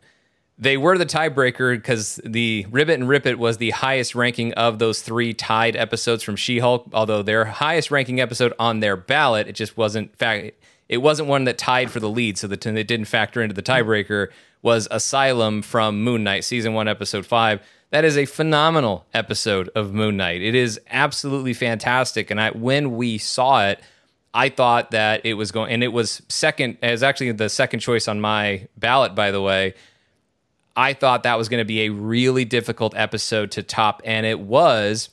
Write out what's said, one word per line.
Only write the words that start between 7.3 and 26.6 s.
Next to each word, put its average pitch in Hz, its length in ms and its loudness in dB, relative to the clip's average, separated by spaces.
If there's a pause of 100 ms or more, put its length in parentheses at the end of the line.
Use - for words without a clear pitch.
highest 147 440 -2
ranking 127 300 0
episode 120 400 0
on 113 180 0
their 104 180 0
ballot, 113 520 0
it 101 60 -12
just 107 220 -8
wasn't 107 400 -2
fa-, 110 360 -2 (360)
it 120 100 0
wasn't 147 300 2
one 139 140 2
that 123 160 0
tied 127 320 0
for - 80 -6
the 110 100 -4
lead, 110 300 -2
so - 80 -6
that 98 180 -6
it 110 220 -2
didn't 110 200 -2
factor 113 360 0
into 107 140 -4
the 98 80 -8
tiebreaker, 107 640 2 (340)
was 113 300 2
Asylum 113 680 0
from 107 440 0
Moon 120 180 0
Knight, 98 220 0
Season 113 280 -4
one, 110 140 -2
Episode 101 400 -4
five. 113 320 2 (300)
That 151 160 2
is 151 120 4
a 143 80 2
phenomenal 151 880 0
episode 104 640 -2
of 104 180 -2
Moon 107 240 0
Knight. 90 260 -2
It 110 120 -2
is 123 260 0 (100)
absolutely 135 640 -2
fantastic, 120 760 -2
and 101 100 -2
I, 110 100 2
when 127 460 -2
we 117 220 -2
saw 127 480 2
it, 101 140 -2 (520)
I 127 160 4
thought 120 440 2
that 107 320 2
it 113 100 -2
was 104 160 -4
going, 110 220 -4
and 117 100 0
it 123 100 -2
was 113 360 -2
second, 147 540 -2